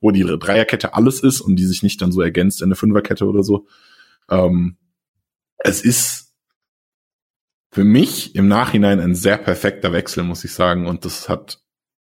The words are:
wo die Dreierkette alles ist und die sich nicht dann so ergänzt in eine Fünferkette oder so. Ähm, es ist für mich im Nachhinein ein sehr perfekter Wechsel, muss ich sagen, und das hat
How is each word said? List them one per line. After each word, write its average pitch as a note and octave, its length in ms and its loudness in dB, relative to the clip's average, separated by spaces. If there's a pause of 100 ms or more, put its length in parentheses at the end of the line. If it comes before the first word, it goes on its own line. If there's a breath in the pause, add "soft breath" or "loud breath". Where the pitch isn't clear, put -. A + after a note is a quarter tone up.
wo G#2+ 100 4
die F#2+ 140 4
Dreierkette G2+ 720 -2
alles B2+ 260 2
ist C3+ 200 2
und F#2+ 160 0
die F#2 80 0
sich F#2 180 -2
nicht G2+ 200 -2
dann F#2 100 0
so F#2 80 0
ergänzt F2 400 0
in G2 60 -4
eine F#2 80 2
Fünferkette G#2 520 0
oder G2+ 160 2
so. G2+ 240 0 (640 soft breath)
Ähm, F2+ 480 0 (800)
es - 240 -2
ist - 540 -2 (1400)
für G2+ 140 0
mich - 500 2
im G2 120 2
Nachhinein G2+ 540 2
ein F2 140 0
sehr G2 240 0
perfekter G2 540 -4
Wechsel, F2 300 -4
muss F2 220 -8
ich - 80 -14
sagen, F2+ 340 0
und F2 180 -6
das - 240 -10
hat - 320 -8 (580)